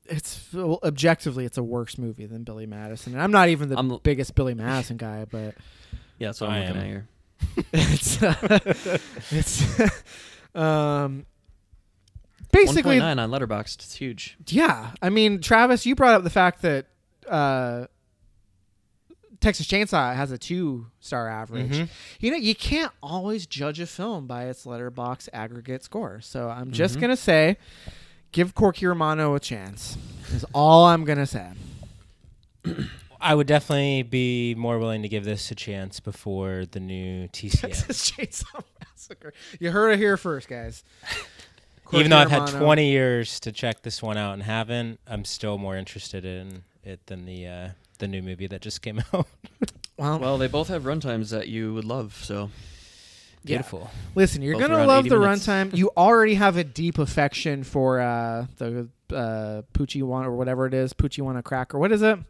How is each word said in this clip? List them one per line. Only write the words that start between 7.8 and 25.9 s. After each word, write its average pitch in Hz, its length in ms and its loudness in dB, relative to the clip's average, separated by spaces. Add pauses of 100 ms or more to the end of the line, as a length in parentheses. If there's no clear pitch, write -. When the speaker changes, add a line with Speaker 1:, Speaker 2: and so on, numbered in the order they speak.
Speaker 1:
uh, 196 760 2 (320)
it's, - 1200 -2
<laughs> - 0 -
um, 147 720 0 (1300)
basically 277 480 8
Speaker 2:
One - 20 -
point 156 160 2
nine - 20 0
on 113 120 -2
Letterboxd. 110 460 -4
It's - 180 -18
huge. - 420 -10 (100)
Speaker 1:
Yeah. 202 440 2 (100)
I 185 80 0
mean, 208 320 4
Travis, 233 460 4
you 262 80 2
brought 254 180 6
up 185 100 6
the 170 60 0
fact 185 320 2
that, 143 240 0 (420)
uh, 131 600 -2 (1500)
Texas 196 260 0
Chainsaw 170 480 0
has 135 160 -4
a 123 60 -10
two-star 127 880 -6
average. 117 460 -6
Speaker 3:
Mm-hmm. 160 120 -2 (340)
Speaker 1:
You 233 120 -2
know, 330 60 -2
you 220 180 0
can't 302 360 -4 (120)
always 185 420 -6
judge 151 340 -6
a 175 60 -8
film 175 420 -8
by 120 180 -10
its 127 200 -12
Letterboxd 123 680 -10
aggregate 120 500 -10
score. 120 380 -10